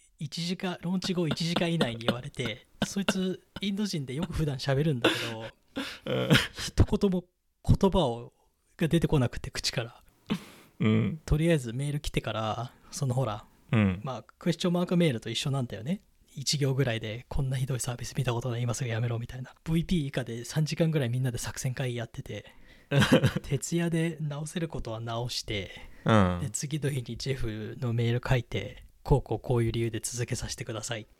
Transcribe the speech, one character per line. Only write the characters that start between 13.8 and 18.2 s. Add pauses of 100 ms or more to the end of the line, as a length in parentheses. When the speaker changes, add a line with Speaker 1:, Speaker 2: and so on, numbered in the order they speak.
Speaker 1:
ま
あ、 (140)
ク
エ
ス
チ
ョ
ン
マ
ー
ク
メ
ー
ル
と
一
緒
な
ん
だ
よ
ね。 (340)
一
行
ぐ
ら
い
で、
「こ
ん
な
ひ
ど
い
サ
ー
ビ
ス
見